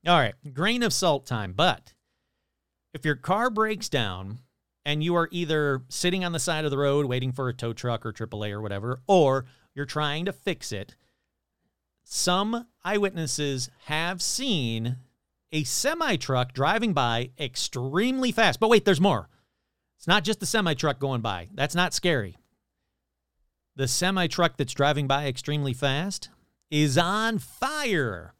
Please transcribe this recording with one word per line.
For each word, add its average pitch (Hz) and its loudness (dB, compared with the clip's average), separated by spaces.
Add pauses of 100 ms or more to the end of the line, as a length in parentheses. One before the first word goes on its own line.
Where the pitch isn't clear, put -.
All 175 6
right, 110 2 (180)
grain 220 0
of 214 2
salt 160 2
time, 104 -4
but 147 0 (1000)
if 156 -10
your 151 2
car 208 0
breaks 214 -2
down 101 -2 (440)
and 151 -2
you 175 0
are 165 0
either 151 0
sitting 180 -2
on 175 -2
the 165 -2
side 156 -2
of 139 0
the 139 -2
road 143 2
waiting 127 -2
for 127 -4
a 120 -2
tow 117 -6
truck 117 -4
or 107 -6
triple 107 -8
A 104 -4
or 104 -6
whatever, 110 -6
or 135 6 (280)
you're 143 -6
trying 151 -2
to - -4
fix - -6
it, 101 -10 (1040)
some 214 0 (160)
eyewitnesses 160 -2 (160)
have 170 -2
seen 127 -2 (560)
a 156 0
semi-truck 220 -2
driving 196 2
by 123 0 (100)
extremely 170 -2
fast. 220 4
But 220 2
wait, 226 8
there's 180 4
more. 156 2 (680)
It's - -10
not 190 4
just 208 -2
the 190 -8
semi-truck 156 0
going 135 -2
by. 98 -4
That's 139 -2
not 180 2
scary. 123 0 (1400)
The 135 0
semi-truck 175 0
that's 131 -2
driving 143 2
by 143 0
extremely 139 -2
fast 143 -4 (380)
is 151 4
on 214 2
fire. 170 -4